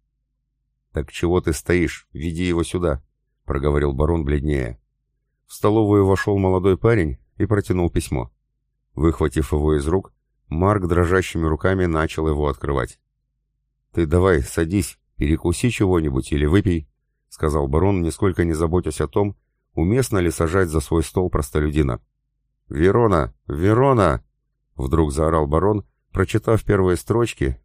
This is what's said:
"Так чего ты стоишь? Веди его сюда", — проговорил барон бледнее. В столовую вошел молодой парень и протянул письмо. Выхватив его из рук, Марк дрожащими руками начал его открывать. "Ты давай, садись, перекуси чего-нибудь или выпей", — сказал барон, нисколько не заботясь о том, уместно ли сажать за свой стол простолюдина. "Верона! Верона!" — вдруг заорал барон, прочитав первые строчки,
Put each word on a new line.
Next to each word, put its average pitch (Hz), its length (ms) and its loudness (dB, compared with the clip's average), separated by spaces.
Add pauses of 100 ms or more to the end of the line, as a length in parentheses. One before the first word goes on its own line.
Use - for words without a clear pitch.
(920)
"Так 73 180 -6
чего - 300 0
ты 82 120 -2
стоишь? - 600 -2
Веди 82 320 -6
его 85 180 0
сюда", — 82 400 -2 (420)
проговорил 71 480 0
барон 76 320 0
бледнее. 69 560 -2 (640)
В - 80 -20
столовую 104 520 4
вошел 98 320 2
молодой 92 400 2
парень 98 400 0 (180)
и 104 100 -2
протянул 92 440 0
письмо. 67 400 -4 (640)
Выхватив 78 580 0
его 76 240 0
из 71 120 -2
рук, 92 240 -2 (360)
Марк 92 380 0
дрожащими 85 600 0
руками 90 400 0
начал 78 420 -2
его 73 180 0
открывать. 69 540 -4 (920)
"Ты 85 140 0
давай, 87 360 2
садись, 85 560 -4 (180)
перекуси 87 540 0
чего-нибудь 80 600 0
или 73 160 0
выпей", — 87 420 0 (400)
сказал 73 380 -2
барон, 87 360 0
нисколько 85 420 -2
не 82 80 0
заботясь 82 480 -2
о 76 80 -2
том, 101 280 -2 (360)
уместно 107 460 0
ли 87 120 2
сажать 85 380 0
за 78 100 -2
свой 78 240 0
стол 90 260 -4
простолюдина. 73 720 -2 (680)
"Верона! 92 680 2 (120)
Верона!" — 104 800 2 (520)
вдруг 71 360 0
заорал 78 340 0
барон, 95 380 0 (280)
прочитав 107 520 0
первые 92 320 2
строчки, 104 680 -2